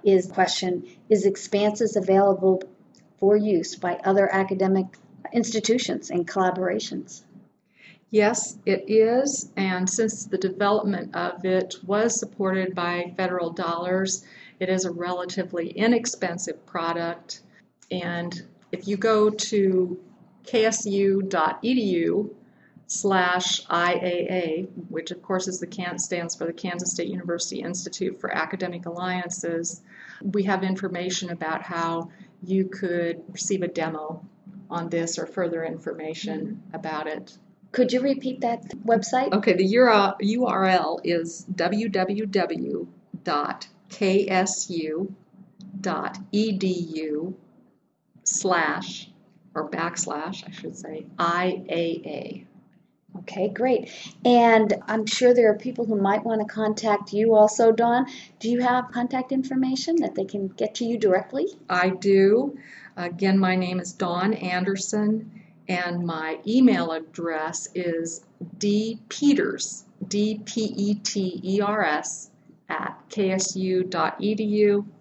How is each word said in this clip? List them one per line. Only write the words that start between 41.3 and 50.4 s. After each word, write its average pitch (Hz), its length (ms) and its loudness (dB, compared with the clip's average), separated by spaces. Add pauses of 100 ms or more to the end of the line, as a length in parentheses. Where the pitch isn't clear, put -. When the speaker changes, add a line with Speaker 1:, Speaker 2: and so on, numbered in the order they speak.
Speaker 2:
W 208 340 0
W 202 380 0
W 170 600 -2 (380)
dot - 440 -4 (200)
K 196 400 2
S 185 420 0
U 165 440 -4 (680)
dot 156 380 -4 (140)
E 214 200 2
D 185 160 0
U 160 680 -4 (880)
slash, - 840 -2 (440)
or 151 160 -6
backslash, 165 760 -6